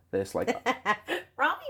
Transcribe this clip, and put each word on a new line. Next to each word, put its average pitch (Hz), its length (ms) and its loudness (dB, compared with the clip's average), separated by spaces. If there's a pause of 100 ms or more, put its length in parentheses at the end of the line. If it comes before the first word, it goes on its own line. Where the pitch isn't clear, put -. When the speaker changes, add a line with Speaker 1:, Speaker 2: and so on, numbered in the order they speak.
(100)
Speaker 1:
this, - 240 0
like 85 140 2
Speaker 2:
<laughs> - 880 -2
Robbie 330 340 2